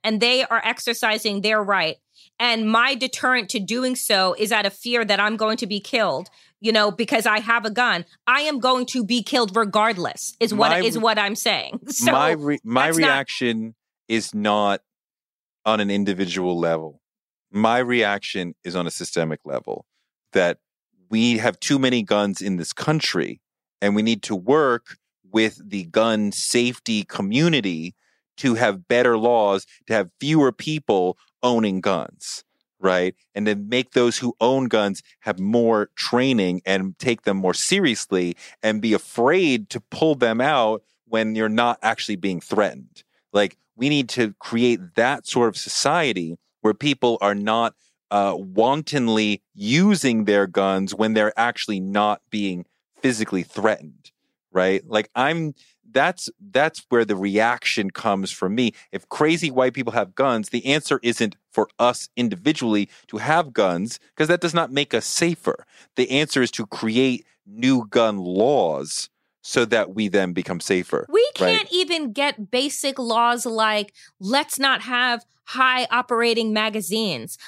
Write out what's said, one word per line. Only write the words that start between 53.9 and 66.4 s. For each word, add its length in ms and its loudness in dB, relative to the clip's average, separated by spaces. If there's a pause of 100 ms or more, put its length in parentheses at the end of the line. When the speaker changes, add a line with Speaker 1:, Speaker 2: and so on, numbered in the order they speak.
Speaker 2:
right? 340 0
Like, 300 -2
I'm, 380 0 (360)
that's, 400 0 (220)
that's 380 0
where 160 4
the 100 0
reaction 760 0
comes 400 -2
from 240 -4
me. 180 0 (180)
If 160 -12
crazy 440 0
white 220 2
people 200 -6
have 220 -2
guns, 340 0
the 160 -4
answer 380 0
isn't 320 -2 (160)
for 260 0
us 400 0
individually 720 0 (180)
to 100 -10
have 360 -2
guns, 460 0 (160)
'cause 120 0
that 140 2
does 120 -2
not 180 0
make 220 -2
us 120 -2
safer. 600 -2 (300)
The 140 0
answer 320 0